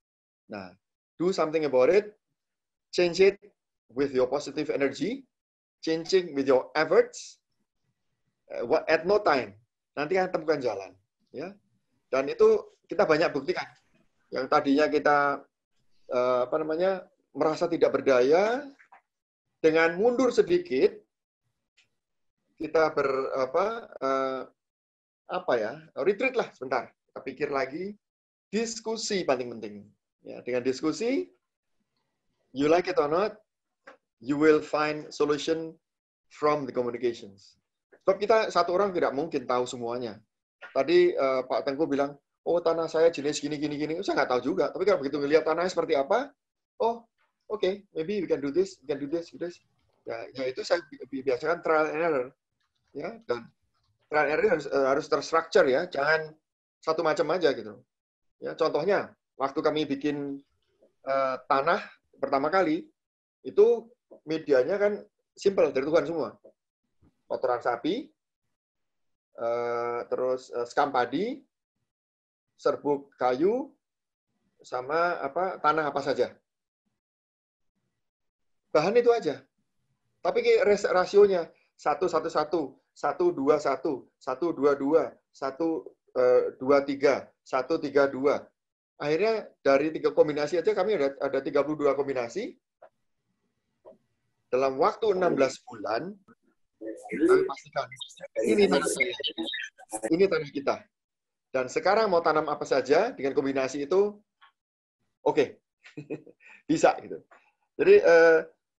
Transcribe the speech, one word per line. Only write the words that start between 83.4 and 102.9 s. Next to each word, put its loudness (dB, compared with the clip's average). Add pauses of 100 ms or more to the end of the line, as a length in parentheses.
satu, -2 (120)
satu -4
dua 2
dua, 0 (180)
satu, -4 (260)
eh, 2
dua 4
tiga, 0 (100)
satu -2
tiga 2
dua. -2 (540)
Akhirnya -2 (160)
dari 2
tiga -2
kombinasi 2
aja 0
kami 0
ada, 0
ada -2
tiga 0
puluh -4
dua 2
kombinasi. -4 (1900)
Dalam -2
waktu 0
enam 0
belas 0
bulan, -6 (720)
kami 0
pastikan, -8 (640)
ini 4
tanah 2
saya, -4 (960)
ini 2
tanah 0
kita. -4 (720)
Dan -4
sekarang 2
mau 2
tanam 2
apa -6
saja 2